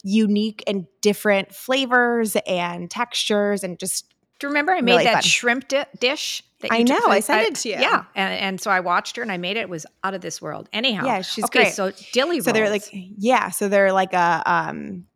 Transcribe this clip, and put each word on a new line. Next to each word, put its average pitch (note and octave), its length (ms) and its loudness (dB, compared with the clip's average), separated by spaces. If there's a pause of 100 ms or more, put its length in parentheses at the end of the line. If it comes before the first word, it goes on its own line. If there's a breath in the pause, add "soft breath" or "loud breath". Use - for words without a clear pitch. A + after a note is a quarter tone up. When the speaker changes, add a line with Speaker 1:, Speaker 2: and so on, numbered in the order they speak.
Speaker 1:
unique G#3 640 2
and G3 200 -2 (140)
different G3+ 540 2
flavors A#3+ 800 2 (100)
and F3 440 -4
textures G#3 720 -2
and F3+ 140 -8
just - 300 -6 (300)
Speaker 2:
Do C#4+ 80 -6
you - 40 -4
remember D4 220 0
I F#4 80 2
Speaker 1:
really A#3+ 180 6
Speaker 2:
made E3 80 4
that A3+ 80 4
Speaker 1:
fun. D#3+ 80 2
Speaker 2:
shrimp A#3+ 460 0
di-, C#4 180 -2 (140)
dish - 420 -2 (180)
that - 120 -2
Speaker 1:
I A3+ 60 2
Speaker 2:
you A#3 60 6
took C#4 140 4
Speaker 1:
know, A#4+ 80 0
Speaker 2:
to - 60 6
Speaker 1:
I G3+ 60 6
Speaker 2:
the, A3 40 2
Speaker 1:
sent - 180 2
Speaker 2:
I, A4+ 40 4
Speaker 1:
it F#4 120 -2
to - 140 -6
you. F#3+ 60 -4
Speaker 2:
yeah, D4+ 280 0 (100)
and, F#3+ 240 -2
and F#3+ 220 -4
so G#3+ 100 -4
I F#3 100 4
watched F3+ 360 0
her A#3+ 60 -8
and A3+ 100 -6
I F3+ 60 -4
made F3+ 180 -4
it. A3+ 40 -2
It F#3+ 80 -6
was E3 180 -10 (160)
out F#3+ 120 -4
of F#3 60 -8
this E3+ 220 -10
world. - 300 -10
Anyhow, A3 340 -2
Speaker 1:
Yeah, G#3 160 0
she's G#3+ 220 -6
Speaker 2:
okay, A#3 200 2
Speaker 1:
great. F#3+ 100 0
Speaker 2:
so F#3+ 180 -2 (200)
dilly D4 280 0
Speaker 1:
So A3 120 0
they're G#3+ 180 2
Speaker 2:
rolls. G#3 220 -4
Speaker 1:
like, F#3+ 120 -12 (120)
yeah, G3+ 340 2
so G3+ 180 -4
they're G3 240 4
like F#3+ 200 2
a, E3+ 340 2
um, E3 680 -2